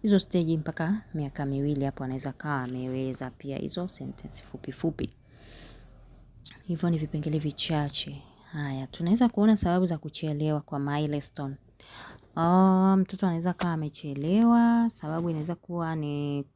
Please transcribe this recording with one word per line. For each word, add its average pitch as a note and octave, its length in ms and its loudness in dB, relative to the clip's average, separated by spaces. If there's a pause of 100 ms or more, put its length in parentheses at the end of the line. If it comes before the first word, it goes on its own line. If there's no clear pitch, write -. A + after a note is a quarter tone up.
Hizo G3+ 160 6
stage E3 380 2
mpaka E3 460 -2 (120)
miaka C#3+ 320 -4
miwili C#3 380 0
hapo C#3 200 -6
anaweza C3 260 -6
akawa C#3 320 -4
ameweza B2+ 680 -6
pia C#3 280 -10
hizo F3 300 -6
sentensi - 540 -12
fupi - 300 -14
fupi. - 420 -4 (1500)
Hivyo F3 240 -2
ni E3 80 2
vipengele D3+ 400 -2
vichache. D3 840 -4 (300)
Haya, C#3 340 -6
tunaweza A3+ 420 2
kuona G#3+ 280 4
sababu F3+ 300 2
za E3 120 -2
kuchelewa D3+ 600 -2
kwa D3 180 -8
milestone. C#3+ 760 -4 (800)
Ah, F#3+ 600 6
mtoto F#3+ 280 0
anaweza E3+ 240 0
akawa F3 220 -2
amechelewa, A3 1200 2
sababu E3 380 -4
inaweza D#3+ 240 -2
kuwa E3+ 420 -4
ni C#3+ 480 -2 (120)